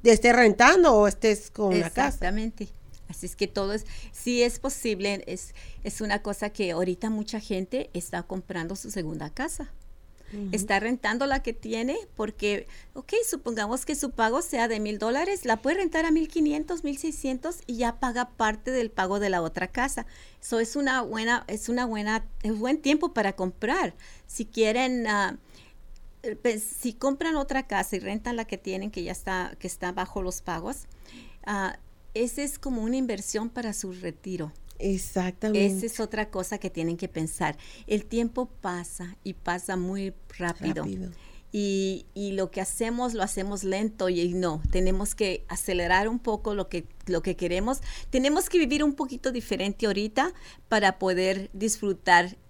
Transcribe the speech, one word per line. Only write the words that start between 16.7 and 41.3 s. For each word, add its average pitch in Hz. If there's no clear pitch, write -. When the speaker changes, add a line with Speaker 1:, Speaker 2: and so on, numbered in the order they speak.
Speaker 2:
mil 285
seiscientos 285
y 240
ya 233
paga 247
parte 214
del 240
pago 190
de 202
la 180
otra 180
casa. -
So, 226
es 226
una 269
buena, 226
es 214
una 247
buena, 214
es 214
buen 262
tiempo 311
para 202
comprar. 214
Si -
quieren, 233
ah, 202
eh, 214
pues, 220
si -
compran 294
otra 269
casa 196
y 185
rentan 208
la 226
que 202
tienen, 190
que 185
ya 180
está, 185
que -
está 180
bajo 202
los 180
pagos, 175
ah, 196
ese 240
es 285
como 247
una 233
inversión 226
para 233
su 190
retiro. 175
Speaker 1:
Exactamente. 196
Speaker 2:
Esa 196
es 220
otra 214
cosa 190
que 185
tienen 170
que 180
pensar. 156
El 214
tiempo 233
pasa 180
y 196
pasa 180
muy 190
rápido. 170
Speaker 1:
Rápido. 185